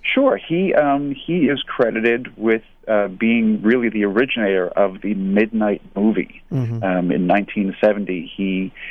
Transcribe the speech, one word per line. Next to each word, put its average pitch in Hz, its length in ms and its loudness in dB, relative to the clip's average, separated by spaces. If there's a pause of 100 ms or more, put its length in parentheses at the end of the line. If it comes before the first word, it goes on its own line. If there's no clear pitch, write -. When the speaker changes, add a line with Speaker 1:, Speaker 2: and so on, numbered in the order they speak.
Speaker 1:
Sure. - 360 2
He, 180 360 0
um, 143 380 2
he 156 380 0
is 139 140 -2
credited 117 760 -2
with, 110 260 0 (240)
uh, 104 220 2
being 110 520 2
really 117 280 2
the 104 160 0
originator 101 640 0
of 95 320 0
the 104 140 -4
midnight 104 640 0 (120)
movie. 101 560 -2
Speaker 2:
Mm-hmm. 117 320 -4
Speaker 1:
Um, 90 300 0
in 90 160 0
nineteen 98 540 0
seventy, 98 520 0
he 95 380 -4 (200)